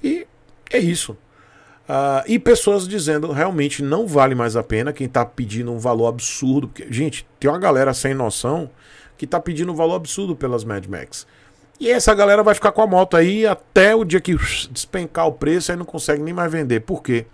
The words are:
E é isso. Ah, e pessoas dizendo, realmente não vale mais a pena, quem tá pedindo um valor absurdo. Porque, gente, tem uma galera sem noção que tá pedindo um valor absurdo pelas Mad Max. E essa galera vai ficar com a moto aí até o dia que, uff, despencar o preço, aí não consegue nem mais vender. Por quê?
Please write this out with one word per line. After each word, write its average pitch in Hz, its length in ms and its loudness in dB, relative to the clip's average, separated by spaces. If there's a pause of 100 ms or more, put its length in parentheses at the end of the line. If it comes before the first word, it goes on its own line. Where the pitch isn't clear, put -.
E 311 240 -4 (440)
é 247 80 0
isso. 170 380 -2 (720)
Ah, 135 380 0
e 226 120 2
pessoas 202 480 2
dizendo, 156 460 -2
realmente 147 500 -2
não 160 240 -2
vale 139 280 2
mais 117 220 0
a 117 60 0
pena, 113 300 -2
quem 135 160 -6
tá 127 160 0
pedindo 120 480 -6
um 117 60 -8
valor 117 300 0
absurdo. 131 600 -2
Porque, - 220 -16
gente, 135 360 -6 (140)
tem 139 100 2
uma 165 80 -4
galera 139 360 4
sem 135 200 -2
noção 135 560 -4 (460)
que 147 100 -10
tá 165 140 -2
pedindo 175 320 -4
um - 40 -6
valor 165 180 2
absurdo 180 420 -6
pelas 123 280 -4
Mad 101 220 -6
Max. 85 400 -14 (540)
E 240 100 0
essa 220 240 4
galera 202 280 6
vai 208 120 6
ficar 202 180 2
com 220 100 2
a 220 40 4
moto 185 300 4
aí 196 300 4
até 196 480 4
o 226 100 2
dia 175 160 2
que, 180 140 -2
uff, - 340 -4
despencar 165 580 -4
o 151 60 0
preço, 165 400 0
aí 175 60 -4
não 175 60 -8
consegue 147 380 -4
nem 165 120 -6
mais 175 160 -2
vender. 131 300 0
Por - 220 -8
quê? 117 320 -2